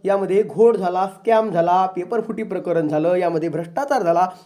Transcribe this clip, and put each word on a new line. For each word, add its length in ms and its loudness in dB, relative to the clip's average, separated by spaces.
यामध्ये 400 0
घोळ 320 4
झाला, 320 -2
स्कॅम 440 0
झाला, 340 2
पेपरफुटी 580 -4
प्रकरण 440 -2
झालं, 280 0
यामध्ये 340 0
भ्रष्टाचार 540 -4
झाला, 260 2